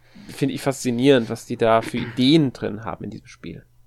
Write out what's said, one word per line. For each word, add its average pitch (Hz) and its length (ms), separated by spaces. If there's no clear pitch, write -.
finde - 260
ich 131 80
faszinierend, 127 680
was 117 160
die - 100
da 113 260
für - 140
Ideen 127 560
drin 104 320
haben - 220
in 101 60
diesem - 160
Spiel. - 360